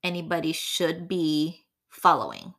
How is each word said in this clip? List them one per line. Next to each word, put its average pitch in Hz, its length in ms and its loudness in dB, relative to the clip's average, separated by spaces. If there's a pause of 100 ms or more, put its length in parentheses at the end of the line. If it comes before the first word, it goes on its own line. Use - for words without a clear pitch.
anybody 170 500 -2
should 165 560 -2
be 160 580 0 (220)
following. 90 720 2